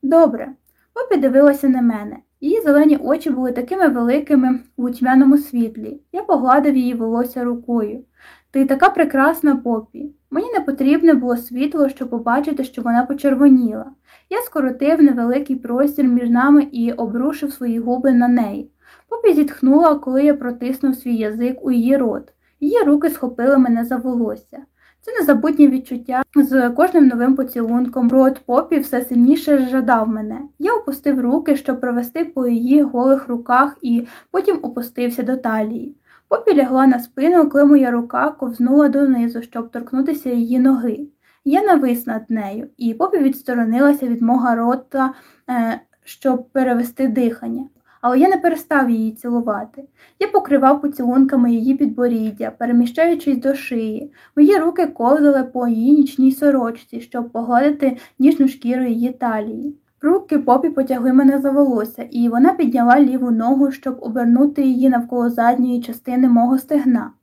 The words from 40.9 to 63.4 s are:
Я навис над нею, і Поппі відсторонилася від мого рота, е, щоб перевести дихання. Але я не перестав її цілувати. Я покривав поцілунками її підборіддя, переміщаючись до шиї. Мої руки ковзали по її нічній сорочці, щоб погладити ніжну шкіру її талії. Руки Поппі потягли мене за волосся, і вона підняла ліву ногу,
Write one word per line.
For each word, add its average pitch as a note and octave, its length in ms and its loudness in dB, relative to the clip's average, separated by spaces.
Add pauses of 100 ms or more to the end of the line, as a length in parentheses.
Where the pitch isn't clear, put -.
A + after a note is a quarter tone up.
Я D#4+ 180 2
навис C#4 440 0
над A3 220 -8
нею, A3 480 -8
і A#3 180 -4
Поппі F4+ 240 -2
відсторонилася C4 880 0
від A#3 160 -2
мого A#3+ 320 0
рота, C4 580 -4 (380)
е, A#3 300 -4 (240)
щоб B3 440 -6
перевести B3+ 600 -2
дихання. A#3 560 -4 (380)
Але B3 160 0
я E4+ 100 4
не F#4+ 80 2
перестав D#4 540 -2
її A3 220 -2
цілувати. A#3 720 -6 (360)
Я G#4 80 -4
покривав D4 540 2
поцілунками C4 720 0
її A#3 220 0
підборіддя, A3+ 840 -4
переміщаючись B3 800 0
до C4+ 160 -2
шиї. A3+ 580 -8 (240)
Мої D4 220 6
руки E4+ 280 -2
ковзали C#4 580 2
по B3 240 -4
її A#3 240 2
нічній C#4 400 2
сорочці, B3 680 -2
щоб A#3+ 300 -10
погладити B3+ 680 0 (220)
ніжну C#4 300 4
шкіру B3+ 360 -4
її A#3+ 280 -2
талії. A3+ 640 -6 (240)
Руки D#4 380 0
Поппі C4+ 320 2
потягли C4 420 -2
мене C#4 280 4
за C#4 100 -2
волосся, B3 600 0
і A#3+ 180 -2
вона B3 240 4
підняла B3 480 2
ліву B3+ 300 0
ногу, C4 400 0